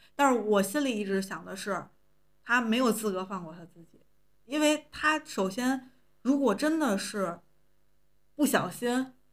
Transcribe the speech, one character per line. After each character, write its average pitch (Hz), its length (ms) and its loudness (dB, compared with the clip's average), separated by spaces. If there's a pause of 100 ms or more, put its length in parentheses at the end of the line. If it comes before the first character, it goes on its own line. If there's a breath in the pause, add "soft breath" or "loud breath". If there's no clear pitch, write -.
(160 soft breath)
但 277 160 6
是 240 80 4
我 208 220 4
心 277 240 0
里 233 140 0
一 208 40 -2
直 196 160 -2
想 190 240 -8
的 185 120 -12
是， 190 280 -6 (600)
他 247 180 2
没 226 160 0
有 247 140 4
资 214 200 -2
格 185 140 -4
放 190 180 -10
过 160 80 -14
他 170 140 -18
自 170 180 -20
己， - 160 -20 (460)
因 285 160 -2
为 302 300 4
他 311 340 0
首 190 240 -2
先， 254 400 -2 (320)
如 277 180 2
果 247 140 4
真 302 240 0
的 262 180 0
是 185 440 -4 (960)
不 294 100 0
小 180 240 0
心 247 440 -4 (200)